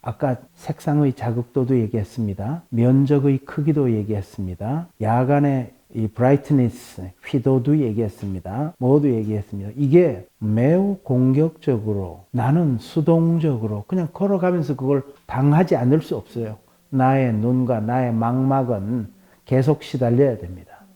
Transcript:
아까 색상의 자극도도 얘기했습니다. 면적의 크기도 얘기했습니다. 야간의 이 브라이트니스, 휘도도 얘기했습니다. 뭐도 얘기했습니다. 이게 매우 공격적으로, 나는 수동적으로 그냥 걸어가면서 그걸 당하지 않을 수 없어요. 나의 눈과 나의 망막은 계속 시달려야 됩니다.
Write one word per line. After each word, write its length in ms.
아까 340
색상의 600
자극도도 640
얘기했습니다. 880
면적의 720
크기도 520
얘기했습니다. 960
야간의 720
이 120
브라이트니스, 1000
휘도도 540
얘기했습니다. 1000
뭐도 320
얘기했습니다. 680
이게 520
매우 600
공격적으로, 1300
나는 480
수동적으로 1080
그냥 260
걸어가면서 640
그걸 280
당하지 500
않을 280
수 120
없어요. 440
나의 420
눈과 460
나의 340
망막은 960
계속 360
시달려야 560
됩니다. 460